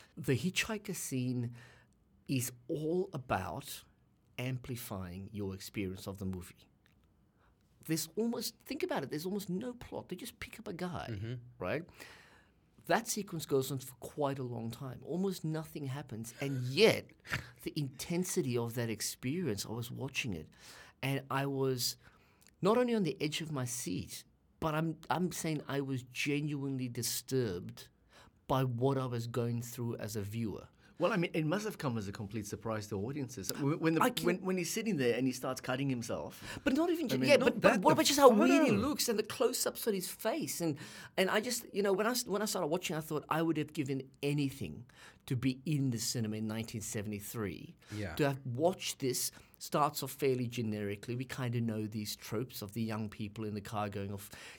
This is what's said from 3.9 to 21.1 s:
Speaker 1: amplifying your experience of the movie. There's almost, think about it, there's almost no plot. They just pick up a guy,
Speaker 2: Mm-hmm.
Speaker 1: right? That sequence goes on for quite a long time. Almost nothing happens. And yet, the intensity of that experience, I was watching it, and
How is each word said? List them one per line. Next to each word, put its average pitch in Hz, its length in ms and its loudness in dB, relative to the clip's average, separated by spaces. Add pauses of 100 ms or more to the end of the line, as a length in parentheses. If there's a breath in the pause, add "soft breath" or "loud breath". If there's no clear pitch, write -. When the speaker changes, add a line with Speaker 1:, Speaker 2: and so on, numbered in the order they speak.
Speaker 1:
amplifying 117 920 -6
your 98 220 -4
experience 95 520 -6
of 98 120 -6
the 101 80 -6
movie. 92 400 -8 (1200 soft breath)
There's 160 300 -2
almost, 233 380 -2 (120)
think 277 160 -6
about 294 200 0
it, 127 80 -4
there's 151 160 -4
almost 190 240 -2
no 240 240 -4
plot. - 340 -10
They 185 80 -8
just - 240 -12
pick - 180 -12
up 220 100 -12
a 208 40 -6
guy, 180 400 -6
Speaker 2:
Mm-hmm. 110 220 -6 (240)
Speaker 1:
right? 117 240 -2 (1040 loud breath)
That 208 220 2
sequence 185 380 -4
goes 135 260 4
on 135 60 -2
for - 220 -12
quite 139 380 -2
a 135 40 -6
long 117 280 -6
time. 135 340 -10
Almost 185 400 -2
nothing 156 420 -4
happens. 127 540 -8
And 139 240 -2
yet, 139 420 6 (560 loud breath)
the - 140 -6
intensity 147 840 0
of 117 160 -2
that 117 160 0
experience, 127 800 -2
I - 40 -6
was 117 180 -6
watching 120 440 -4
it, 78 140 -8 (540 loud breath)
and 135 280 0